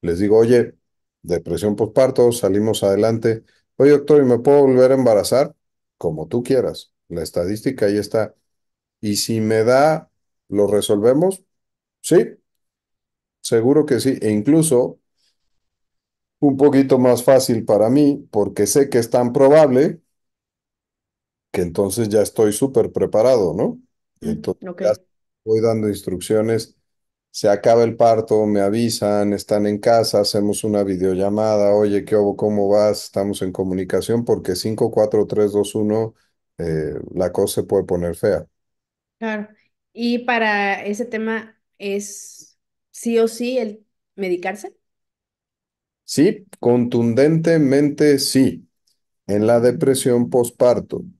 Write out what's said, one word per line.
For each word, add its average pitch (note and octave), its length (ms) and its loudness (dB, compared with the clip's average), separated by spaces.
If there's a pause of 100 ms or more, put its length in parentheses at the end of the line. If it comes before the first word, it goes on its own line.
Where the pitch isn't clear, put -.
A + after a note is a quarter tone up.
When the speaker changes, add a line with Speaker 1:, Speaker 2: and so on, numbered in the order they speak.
Speaker 1:
Les F2 180 -4
digo, G#2 180 4
"Oye, A#2 380 2 (460)
depresión E2+ 540 -4
posparto, A#2+ 560 2
salimos G#2 520 -2
adelante. A2 600 0 (320)
Oye, C#3 160 6
doctor, D3 300 4
¿y C3 40 2
me A#2+ 120 2
puedo C#3+ 240 4
volver C3 300 4
a - 20 4
embarazar?". B2 640 0 (420)
Como D#2+ 300 -6
tú A#2+ 140 -4
quieras. A#2+ 500 -4 (160)
La E2+ 140 -8
estadística G#2+ 640 -4
ahí G#2 120 0
está. G#2 360 -4 (680)
"¿Y G#2 180 -4
si A2+ 240 -4
me A2 220 0
da, C#3+ 460 2 (380)
lo G2+ 200 0
resolvemos?". A2+ 760 0 (580)
Sí, - 140 2 (1200)
seguro C3 460 2
que B2+ 140 0
sí. C3 220 -2
E A2 80 0
incluso B2+ 680 0 (1400)
un C#3 160 2
poquito C3+ 420 4
más B2 260 2
fácil B2+ 400 2
para G#2+ 260 2
mí, C#3+ 400 2
porque G2+ 360 -2
sé C#3 240 2
que B2+ 80 2
es A#2 120 -2
tan B2 220 0
probable C#3 680 4 (1500)
que G2 120 -4
entonces G2 460 -4
ya G#2+ 140 2
estoy G#2+ 300 0
súper C3 400 -2
preparado, G#2+ 640 0
¿no? G3 240 -4 (420)
Y - 100 -10
Speaker 2:
Mm, - 0 -
Speaker 1:
entonces - 380 -8
Speaker 2:
ok. F3 140 -14
Speaker 1:
ya F3+ 100 0 (520)
voy A2 160 0
dando A2+ 280 0
instrucciones. G#2+ 880 -4 (560)
Se - 160 -2
acaba A#2 360 4
el A#2 120 -2
parto, A2 500 2
me G#2 140 0
avisan, G#2 720 -2
están G#2 340 -2
en G#2 120 -2
casa, A2 420 2
hacemos G#2 440 -2
una G#2 200 0
videollamada. G2+ 880 0
"Oye, G#2 300 0
¿qué G#2+ 120 -2
hubo? G2+ 200 0
¿Cómo G#2 320 -2
vas?". G#2 360 0
Estamos G2+ 380 -6
en F#2 100 -6
comunicación F#2+ 720 -4
porque F#2+ 320 -2
cinco, A2 340 -4
cuatro, G#2+ 360 0
tres, G#2 260 0
dos, G#2 220 -2
uno, A2 400 -4 (440)
eh, D#2 360 -6 (200)
la F2+ 180 -2
cosa G2 300 -2
se - 20 -4
puede F#2+ 200 -2
poner F2 320 -6
fea. G2 300 -2 (720)
Speaker 2:
Claro. G#3+ 300 -8 (440)
¿Y A#3+ 280 -4
para G#3+ 640 -2
ese G#3 200 -6
tema A3 560 -8 (180)
es - 800 -12 (320)
sí A#3 280 -4
o A3+ 100 2
sí A#3+ 300 -6
el G#3+ 280 -8 (280)
medicarse? F#3+ 600 -8 (1300)
Speaker 1:
Sí, - 420 -2 (120)
contundentemente C#3 1600 0
sí. C3 500 -2 (580)
En G#2 200 0
la A#2 140 4
depresión B2 680 0
posparto. A#2+ 760 0 (160)